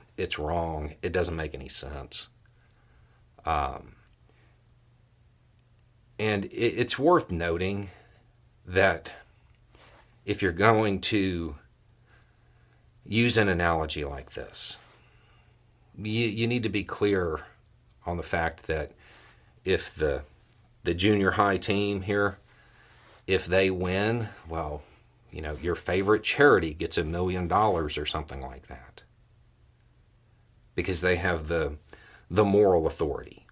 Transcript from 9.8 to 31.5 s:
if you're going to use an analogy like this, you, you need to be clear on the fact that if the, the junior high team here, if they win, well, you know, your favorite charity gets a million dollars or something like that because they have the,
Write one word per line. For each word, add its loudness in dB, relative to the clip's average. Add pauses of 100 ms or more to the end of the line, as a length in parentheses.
if -4
you're 2
going 4
to 0 (1500)
use 2
an 6
analogy 0
like -12
this, -12 (1200)
you, -2
you 0
need -2
to -2
be -2
clear 0 (640)
on -4
the -6
fact -2
that -4 (760)
if -2
the, -2 (600)
the 0
junior 4
high 2
team -2
here, 0 (880)
if 0
they 4
win, -2 (180)
well, -8 (500)
you -10
know, -8
your -2
favorite 2
charity 4
gets -6
a 2
million -2
dollars 0
or -4
something -8
like -16
that -20 (1700)
because -4
they 4
have -2
the, 0 (560)